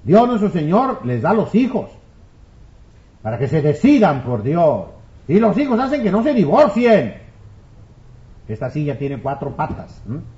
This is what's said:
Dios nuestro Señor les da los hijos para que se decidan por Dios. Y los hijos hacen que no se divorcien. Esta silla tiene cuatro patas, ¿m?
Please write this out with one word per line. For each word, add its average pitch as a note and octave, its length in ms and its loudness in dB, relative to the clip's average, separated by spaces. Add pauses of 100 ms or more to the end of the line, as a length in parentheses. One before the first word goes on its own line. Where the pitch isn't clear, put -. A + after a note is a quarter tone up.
Dios A3 240 4
nuestro G#3 220 0
Señor F3+ 560 -2
les B2 160 -2
da E3+ 120 0
los G#3+ 200 -2
hijos A3+ 380 -2 (1300)
para A2+ 160 -6
que C3 120 -4
se D#3 120 0
decidan D#3 600 2
por A#2+ 200 -4
Dios. C#3 440 0 (420)
Y F3+ 120 4
los G#3 180 2
hijos C4 220 0
hacen C4+ 220 -2
que G3 100 0
no A3 120 0
se D4 100 0
divorcien. A3 800 2 (1300)
Esta B2 220 -8
silla C#3+ 280 -4
tiene C#3 220 -8
cuatro C3+ 320 -8
patas, - 560 -10
¿m? - 140 -8 (160)